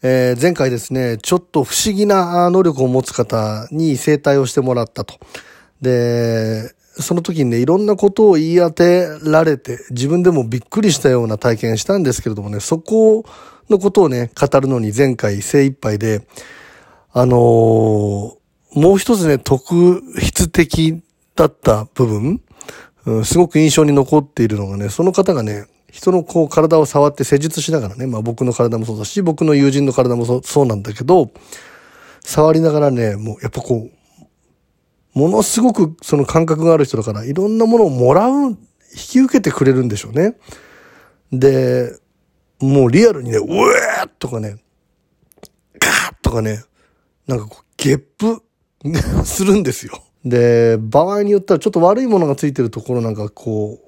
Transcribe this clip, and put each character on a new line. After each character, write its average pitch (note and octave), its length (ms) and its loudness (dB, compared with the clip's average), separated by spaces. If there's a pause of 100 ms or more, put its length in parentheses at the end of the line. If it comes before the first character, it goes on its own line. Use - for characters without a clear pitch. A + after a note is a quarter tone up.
え B2+ 380 0
ー、 - 20 -6
前 F3 120 2
回 C3+ 180 -2
で A#2+ 80 -6
す - 160 -10
ね、 B2 260 -4
ち - 120 -4
ょ F3+ 60 0
っ - 20 -2
と D3 240 -4
不 - 100 -12
思 - 180 -2
議 G3+ 140 0
な F3 420 2
能 F3+ 140 2
力 C#3 220 0
を - 20 0
持 B2+ 160 0
つ - 80 -10
方 A2 640 -4
に D#3 240 -2
整 D3 240 0
体 C#3 180 2
を C3+ 80 0
し A#2+ 60 -8
て - 80 -2
も B2+ 140 -2
ら A#2+ 80 -2
っ A2 60 -6
た - 160 -12
と。 - 120 -20 (680)
で、 A#2 920 -2 (200)
そ - 240 -6
の E3+ 60 -4
時 E3 200 -4
に B2 80 0
ね、 A#2 80 0
い B2 80 0
ろ E3 100 2
ん G#3 100 0
な G#3 100 0
こ G3 160 2
と G#3+ 180 4
を F#3 40 6
言 D#3+ 180 0
い E3+ 60 4
当 E3+ 120 2
て F3 380 2 (160)
ら D#3 180 4
れ D#3 160 0
て、 A#2+ 220 -10 (100)
自 B2 160 -4
分 F3 160 0
で F3+ 80 4
も C#3 180 0
び A#2+ 100 -4
っ - 20 -6
く - 200 -6
り G#3 120 2
し - 80 -4
た D3 80 2
よ B2 160 2
う - 20 -4
な G#2+ 120 -4
体 A#2 180 0
験 A#2 200 -4
し G#2 60 -6
た G3 160 -2
ん F#3 60 0
で B2+ 80 0
す - 100 -6
け - 60 -6
れ G#2+ 80 -6
ど G#2 60 -10
も G2+ 80 -10
ね、 G#2 100 -8
そ E3 180 -4
こ A3 460 2 (440)
の G3+ 120 2
こ G3 100 0
と F#3+ 120 4
を E3 60 4
ね、 A#2+ 220 -4 (100)
語 C#3 200 2
る C3+ 80 -4
の C3 100 0
に A2 180 -4
前 C3 200 2
回 G2+ 260 -4
精 C#3+ 220 2
一 C3+ 80 -2
杯 G#2+ 260 -6
で、 G#2+ 260 -4 (880)
あ B2 140 2
の B2 100 4
ー、 - 40 4
も A2 960 2 (580)
う - 20 2
一 G#3+ 200 0
つ F3+ 100 -2
ね、 C#3+ 120 2
特 F3 640 2 (200)
筆 - 320 0
的 E3 500 0 (320)
だ D#3+ 120 2
っ - 40 0
た G#2+ 440 -2
部 B2+ 120 0
分、 A2+ 340 -4 (680)
う A2+ 160 -2
ん、 - 20 -4
す - 140 -2
ご F3 100 4
く - 100 0
印 D#3 120 4
象 D#3 140 4
に D3 80 2
残 C#3 260 2
っ C#3+ 60 0
て B2 200 -4
い A2+ 40 0
る G#2 80 -2
の G2+ 120 -6
が G2 80 -10
ね、 G2+ 120 -6
そ G2 140 -4
の F#3 80 2
方 F#3 240 0
が B2+ 80 -4
ね、 G#2 240 -8 (280)
人 - 160 -2
の F3+ 140 0
こ E3 200 0
う D3 40 -6
体 D#3+ 320 2
を D3 60 2
触 C#3+ 240 2
っ C#3+ 40 -14
て - 80 -4
施 C#3 160 2
術 D#3 240 -4
し - 80 -6
な D#3+ 80 0
が A2 100 -6
ら G2 60 -12
ね、 B2+ 140 -8
ま A#2 100 -6
あ - 20 -6
僕 A2+ 240 -4
の B2 80 -2
体 A#2 260 -2
も A2 60 -6
そ A2 100 -8
う G#2+ 40 -10
だ A2+ 60 -8
し、 - 180 -6
僕 E3 220 -2
の D3+ 100 2
友 C#3 160 4
人 C#3 160 0
の C3 60 -2
体 B2 240 0
も A#2+ 80 -2
そ-、 B2 180 -2
そ - 200 0
う C3 40 2
な A2+ 80 -2
ん G2+ 80 -8
だ G#2+ 100 -10
け A2+ 120 -10
ど、 D3 260 2 (960)
触 D#3 280 2
り D#3+ 80 2
な D#3+ 120 2
が D3+ 80 0
ら C#3+ 100 2
ね、 A#2 240 -2
も G#2+ 220 -10
う - 60 -20
や A2+ 60 -6
っ - 40 -10
ぱ - 80 -8
こ A#2 280 -4
う、 - 1300 -18
も D3 100 2
の G#3 160 2
す - 160 -2
ご A#3+ 120 2
く D#3+ 300 0
そ - 140 -2
の C#3+ 100 2
感 D#3+ 200 0
覚 D#3 180 -2
が E3 100 6
あ - 20 4
る D3 80 4
人 - 120 -6
だ A2 80 -4
か A2 80 -6
ら、 G#2 120 -8
い C3 80 -8
ろ F#3 140 -2
ん A3 120 -2
な A3+ 80 2
も A#3 120 4
の A3 60 6
を E3+ 60 2
も B2+ 220 2
ら G3+ 160 4
う、 C4 40 0 (180)
引 G3+ 80 -8 (320)
き - 300 -4
受 C4 140 2
け C4 60 4
て E3 120 -2
く - 120 0
れ C3+ 80 4
る B2+ 120 2
ん B2 40 -4
で G#2+ 80 -6
し - 80 -10
ょ G#2+ 40 -16
う G#2+ 40 -14
ね。 F#3 240 0 (920)
で、 B2+ 680 0 (640)
も C3+ 260 4
う A#2 40 4
リ F#3+ 160 6
ア A3 60 6
ル D3 100 -6
に A#2+ 80 -8
ね、 A2 80 0
「う G2+ 60 -2
え - 600 0
ー」 - 140 -18
と - 100 -10
か A2+ 120 -8
ね、 G#2+ 160 -10 (1200)
「ガ - 100 -2
ー - 240 -4
ッ」 - 100 -20
と - 80 0
か A#2 120 -2
ね、 G#2+ 220 -6 (640)
な C3+ 80 -4
ん - 20 -4
か G#2+ 80 -10
こ - 140 -20
う、 - 40 -20 (120)
ゲ C3+ 180 0
ッ C#3 80 -6 (160)
プ A3 240 -4 (400)
<laughs> - 420 -2
す - 200 -6
る F#3+ 100 4
ん G3+ 80 2
で E3 80 -4
す - 160 -10
よ。 - 160 -18 (220)
で、 A#2+ 560 2
場 D3 340 0
合 G#3 80 -2
に G3+ 80 -2
よ G#3 80 4
っ F#3+ 40 -2
て G3 100 0
は D#3 80 2
ち - 80 -2
ょ - 20 -2
っ - 0 -
と F3 100 0
悪 G3+ 220 2
い C4 60 -2
も G#3+ 100 2
の E3+ 80 2
が C#3 80 0
つ D3+ 140 -4
い C#3 40 -4
て C3+ 100 -4
る A#2 80 -2
と A2+ 100 -12
こ B2+ 140 -8
ろ B2 60 -2
な A2+ 100 -4
ん G#2+ 40 -6
か G#2 160 -10
こ G#2+ 580 -8